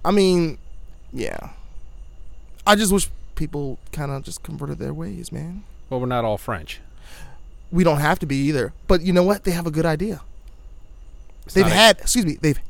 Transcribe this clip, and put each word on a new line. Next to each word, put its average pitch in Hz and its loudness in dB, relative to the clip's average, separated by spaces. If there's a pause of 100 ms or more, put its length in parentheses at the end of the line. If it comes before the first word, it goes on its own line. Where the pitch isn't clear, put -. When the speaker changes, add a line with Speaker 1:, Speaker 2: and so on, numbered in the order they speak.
Speaker 1:
I - 4
mean, 185 4 (520)
yeah. - -6 (1160)
I 208 8
just 202 2
wish 202 2 (240)
people 147 -4 (120)
kinda 139 -6
just - -10
converted 147 -8
their 139 -6
ways, 170 -10
man. 170 -10 (260)
Speaker 2:
Well, 131 -4
we're 127 -2
not 123 0
all 107 0
French. 87 -8 (880)
Speaker 1:
We 175 4
don't 156 6
have 156 2
to 160 -4
be 139 0 (120)
either. 135 0 (140)
But 185 6
you 185 2
know 180 8
what? 196 2
They 190 2
have 170 -2
a 165 -2
good 160 2
idea. 165 0 (1200)
Speaker 2:
It's - -8
Speaker 1:
They've 196 8
Speaker 2:
not 165 6
a 175 6
Speaker 1:
had, 214 8
excuse 220 4
me, 147 0
they've 151 4 (100)